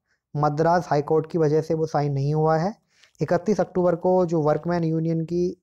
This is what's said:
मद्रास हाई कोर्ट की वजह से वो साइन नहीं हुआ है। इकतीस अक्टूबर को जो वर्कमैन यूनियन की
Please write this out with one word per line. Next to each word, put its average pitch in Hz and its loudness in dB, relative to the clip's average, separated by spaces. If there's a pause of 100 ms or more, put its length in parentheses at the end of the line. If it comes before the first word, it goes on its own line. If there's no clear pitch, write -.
(360)
मद्रास 156 2
हाई 147 0
कोर्ट 156 -2
की 175 -4
वजह 156 2
से 165 -2
वो 160 -2
साइन 147 -2
नहीं 139 -2
हुआ 160 2
है। 190 -2 (480)
इकतीस 175 0
अक्टूबर 175 0
को 185 2
जो 165 0
वर्कमैन 156 0
यूनियन 165 -2
की 175 -2 (120)